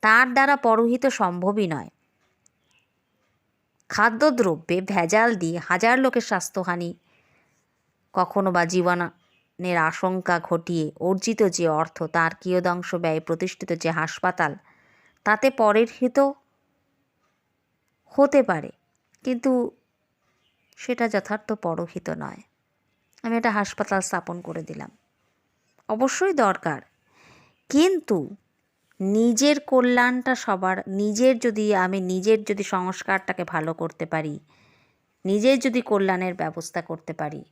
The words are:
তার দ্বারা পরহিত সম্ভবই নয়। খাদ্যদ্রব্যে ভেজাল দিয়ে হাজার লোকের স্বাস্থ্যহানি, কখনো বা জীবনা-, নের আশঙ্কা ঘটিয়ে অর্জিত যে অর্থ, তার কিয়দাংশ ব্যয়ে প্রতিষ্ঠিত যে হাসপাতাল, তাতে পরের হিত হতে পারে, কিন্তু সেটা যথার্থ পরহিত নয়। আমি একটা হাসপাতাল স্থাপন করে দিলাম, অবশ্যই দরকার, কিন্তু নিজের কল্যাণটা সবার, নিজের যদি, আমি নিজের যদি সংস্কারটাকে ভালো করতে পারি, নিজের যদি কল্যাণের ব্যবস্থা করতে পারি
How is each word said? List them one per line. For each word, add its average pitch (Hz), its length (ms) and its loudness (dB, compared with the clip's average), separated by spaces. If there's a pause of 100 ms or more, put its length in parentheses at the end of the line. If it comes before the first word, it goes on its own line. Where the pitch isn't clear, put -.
তার 240 320 6
দ্বারা 269 220 4
পরহিত 240 520 2
সম্ভবই 196 600 0
নয়। 147 220 -4 (2000)
খাদ্যদ্রব্যে 220 920 2
ভেজাল 196 540 2
দিয়ে 170 220 -4
হাজার 220 420 2
লোকের 254 220 2
স্বাস্থ্যহানি, 175 760 -4 (1160)
কখনো 190 380 0
বা 175 140 2
জীবনা-, 175 560 -2 (420)
নের 180 140 -2 (120)
আশঙ্কা 185 460 -2 (140)
ঘটিয়ে 165 360 -2 (220)
অর্জিত 196 340 -2 (160)
যে 170 80 -2 (160)
অর্থ, 165 160 -6 (180)
তার 165 160 2 (100)
কিয়দাংশ 180 480 -2 (140)
ব্যয়ে 160 240 0
প্রতিষ্ঠিত 180 420 -6 (140)
যে 165 60 0 (100)
হাসপাতাল, 165 520 -2 (760)
তাতে 214 220 2 (140)
পরের 220 360 4
হিত 247 200 0 (2000)
হতে 277 240 6 (100)
পারে, 165 220 -4 (540)
কিন্তু 254 260 0 (1300)
সেটা 240 300 -2
যথার্থ 208 360 -4 (160)
পরহিত 170 420 -6 (160)
নয়। - 180 -14 (800)
আমি 233 160 -4
একটা 226 200 0
হাসপাতাল 196 480 -4
স্থাপন 175 300 -6 (100)
করে 165 220 -10
দিলাম, 147 220 -14 (960)
অবশ্যই 269 440 0 (120)
দরকার, 175 360 -2 (880)
কিন্তু 311 480 2 (840)
নিজের 233 580 2 (140)
কল্যাণটা 247 640 2 (120)
সবার, 185 320 0 (240)
নিজের 220 340 4 (100)
যদি, 214 200 0 (200)
আমি 190 140 -2 (120)
নিজের 202 280 2 (100)
যদি 202 140 -2 (100)
সংস্কারটাকে 185 680 -4 (100)
ভালো 160 180 -2 (100)
করতে 165 320 -6
পারি, 156 220 -4 (880)
নিজের 214 400 4
যদি 247 240 0
কল্যাণের 185 520 0
ব্যবস্থা 160 480 -6
করতে 165 320 -10
পারি 151 200 -8 (100)